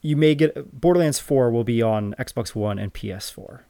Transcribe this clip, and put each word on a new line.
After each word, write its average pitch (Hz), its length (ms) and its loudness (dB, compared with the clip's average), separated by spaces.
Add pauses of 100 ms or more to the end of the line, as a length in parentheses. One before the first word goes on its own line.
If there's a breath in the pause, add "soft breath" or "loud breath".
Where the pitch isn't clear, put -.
you 151 140 0
may 156 200 6
get, 147 440 -2
Borderlands 170 380 4
four 131 320 2
will 117 140 0
be 113 180 0
on 107 340 0
Xbox - 380 -8
One 104 240 -4
and 98 140 -8
P - 180 -10
S 90 180 -12
four - 420 -18